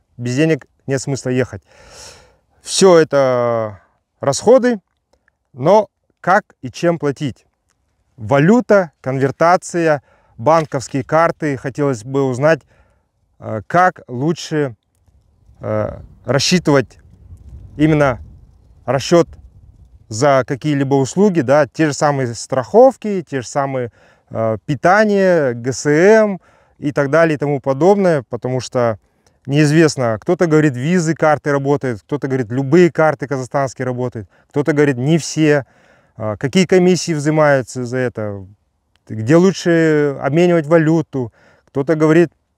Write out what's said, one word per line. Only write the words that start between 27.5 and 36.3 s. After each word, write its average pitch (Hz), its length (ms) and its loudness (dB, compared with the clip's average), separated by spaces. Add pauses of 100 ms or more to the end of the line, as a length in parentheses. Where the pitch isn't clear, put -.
подобное, 165 680 0
потому 127 300 -6
что 120 400 -2 (460)
неизвестно, 143 760 2
кто-то 180 260 0
говорит, 151 280 2
визы, 160 400 -2
карты 151 360 0
работают, 139 500 -2
кто-то 143 260 -6
говорит, 131 240 -4
любые 139 400 4
карты 151 360 0
казахстанские 131 580 -6
работают, 123 440 -8 (200)
кто-то 147 240 -2
говорит, 143 240 2
не 143 200 0
все, 147 480 0 (500)
а, 107 220 -8